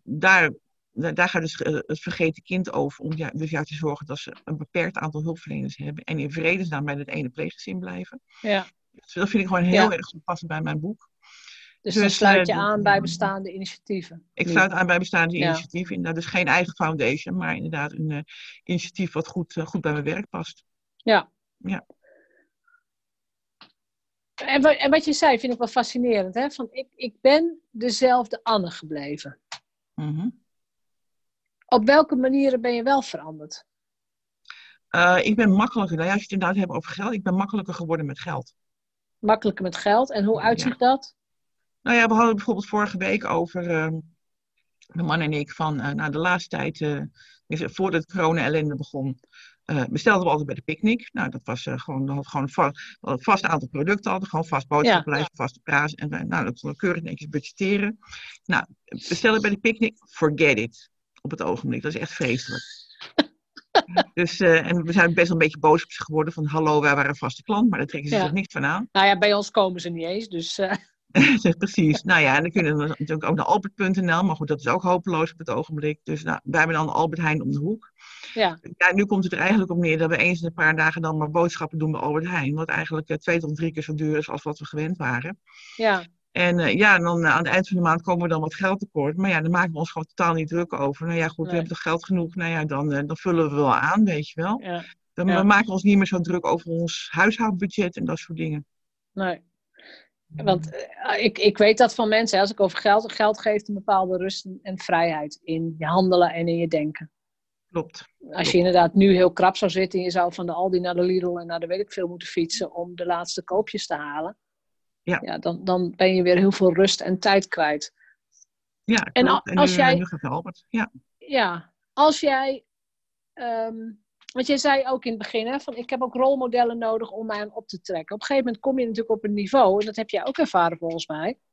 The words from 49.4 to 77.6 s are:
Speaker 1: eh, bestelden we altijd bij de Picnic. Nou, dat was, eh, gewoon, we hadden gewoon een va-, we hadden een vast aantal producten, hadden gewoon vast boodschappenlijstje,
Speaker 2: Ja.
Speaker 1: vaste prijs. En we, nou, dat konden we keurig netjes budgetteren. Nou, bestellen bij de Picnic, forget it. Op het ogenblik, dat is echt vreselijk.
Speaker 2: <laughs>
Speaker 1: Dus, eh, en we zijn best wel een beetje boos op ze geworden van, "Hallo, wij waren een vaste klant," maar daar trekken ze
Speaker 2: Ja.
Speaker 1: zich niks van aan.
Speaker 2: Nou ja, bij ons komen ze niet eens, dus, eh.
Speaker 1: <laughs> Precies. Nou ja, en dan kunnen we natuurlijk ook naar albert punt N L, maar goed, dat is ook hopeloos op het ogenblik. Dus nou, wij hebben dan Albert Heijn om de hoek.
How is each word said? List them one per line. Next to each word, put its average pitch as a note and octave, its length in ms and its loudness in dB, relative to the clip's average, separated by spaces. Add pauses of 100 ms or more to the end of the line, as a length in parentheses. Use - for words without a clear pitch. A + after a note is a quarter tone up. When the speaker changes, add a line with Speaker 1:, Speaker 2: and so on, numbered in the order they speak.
Speaker 1:
eh, C#3 260 -2
bestelden F#3+ 320 2
we E3+ 60 -2
altijd D3+ 180 0
bij C3 100 -8
de - 60 -12
Picnic. A3 500 -2
Nou, - 180 -4
dat B2+ 140 -10
was, B2+ 220 -8
eh, B2+ 120 -6
gewoon, C3+ 240 -8
we C3+ 40 -4
hadden C#3 240 -6
gewoon B3+ 160 -4
een B3+ 60 -12
va-, D#3 180 2
we - 300 -14
hadden C3 180 -4
een - 60 -16
vast G3+ 200 2
aantal D3+ 240 -2
producten, F#3+ 420 -2
hadden F#3+ 180 -4
gewoon D#3+ 180 -4
vast C3+ 220 -4
boodschappenlijstje, D3+ 680 2
Speaker 2:
Ja. C3 60 -8
Speaker 1:
vaste - 180 -8
prijs. D3 340 -2
En - 140 -8
we, D3 80 -8
nou, E3 280 -4
dat A#2+ 160 -8
konden C#3+ 100 -10
we C#3+ 60 -12 (100)
keurig E3+ 160 -2
netjes D3+ 260 -12
budgetteren. G3 680 -2 (460)
Nou, - 200 0 (440)
bestellen A3 320 2
bij G#3 100 0
de G3+ 80 0
Picnic, A3+ 380 0 (140)
forget D3+ 480 2
it. A#2 320 -6 (300)
Op C#3+ 100 -10
het B2 120 -8
ogenblik, A#2 400 -4
dat D3+ 120 -6
is - 60 -8
echt - 120 -8
vreselijk. - 500 -4 (520)
Speaker 2:
<laughs> - 200 0 (800)
Speaker 1:
Dus, F3 260 -2
eh, E3 300 6
en E3+ 140 0
we E3 80 -2
zijn E3+ 220 6
best E3+ 140 4
wel F3 80 0
een E3 60 2
beetje D3+ 160 2
boos D3+ 260 4
op - 80 -18
ze - 120 -12
geworden D#3 280 -2
van, D#3 140 -6
"Hallo, D3+ 340 2
wij D3 140 4
waren C#3 160 2
een D3 60 -6
vaste - 260 -8
klant," G#3+ 280 2
maar E3 80 0
daar C#3+ 100 -4
trekken D3 220 -8
ze A3 60 2
Speaker 2:
Ja. G3 60 2
Speaker 1:
zich D3 100 0
niks G3 200 -4
van C#3+ 120 -4
aan. F3+ 280 -2
Speaker 2:
Nou G3 140 4
ja, G3 120 4
bij G#3 160 4
ons G3+ 160 -2
komen F#3 300 0
ze F3 80 -8
niet E3 180 -6
eens, G#3 220 -6
dus, E3+ 300 -8
eh. F#3+ 140 -2 (380)
Speaker 1:
<laughs> A#3 480 4
Precies. D#3+ 440 2
Nou F3 180 4
ja, C3+ 160 4
en D3 60 2
dan E3+ 80 -2
kunnen D#3+ 260 2
we D3 100 -2
natuurlijk D#3 380 -6
ook D#3+ 120 0
naar D3 80 -2
albert - 300 0
punt F#3+ 220 0
N F#3 160 0
L, E3+ 120 2
maar D#3+ 120 0
goed, D3+ 120 -6
dat D3 100 -2
is B2+ 100 -4
ook F3 140 0
hopeloos F3 500 0
op - 60 -20
het E3 120 -8
ogenblik. D3+ 520 -4
Dus D#3 200 -6
nou, D#3+ 200 -4
wij D#3+ 160 -2
hebben D#3+ 180 2
dan D#3 120 0
Albert D#3+ 320 0
Heijn D#3 220 0
om C3 100 -4
de C#3+ 60 -2
hoek. G3 340 -6 (420)